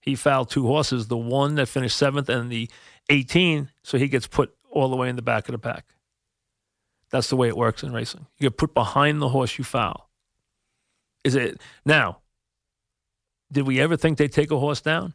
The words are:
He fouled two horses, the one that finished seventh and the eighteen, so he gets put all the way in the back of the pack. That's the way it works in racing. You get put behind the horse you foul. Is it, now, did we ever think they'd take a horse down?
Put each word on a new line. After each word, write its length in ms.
He 120
fouled 340
two 180
horses, 420
the 100
one 380
that 100
finished 280
seventh 360
and 180
the 220
eighteen, 600
so 160
he 100
gets 180
put 280
all 180
the 80
way 140
in 60
the 40
back 260
of 60
the 60
pack. 360
That's 180
the 80
way 120
it 80
works 260
in 100
racing. 340
You 100
get 80
put 160
behind 480
the 80
horse 300
you 60
foul. 440
Is 120
it, 260
now, 360
did 140
we 120
ever 160
think 220
they'd 160
take 180
a 80
horse 220
down? 340